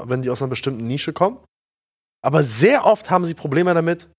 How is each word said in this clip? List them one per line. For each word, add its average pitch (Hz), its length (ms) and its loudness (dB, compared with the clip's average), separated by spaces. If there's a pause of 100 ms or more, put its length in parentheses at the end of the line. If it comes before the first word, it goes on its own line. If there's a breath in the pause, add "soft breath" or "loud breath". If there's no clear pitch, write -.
wenn 127 160 -4
die 127 80 -4
aus 123 120 -4
einer 131 80 -4
bestimmten 117 380 -6
Nische 143 240 -6
kommen. 208 280 -2 (800)
Aber 147 220 2
sehr 143 420 2
oft - 240 2
haben 180 160 2
sie 165 80 -6
Probleme 165 400 0
damit 170 340 0 (120)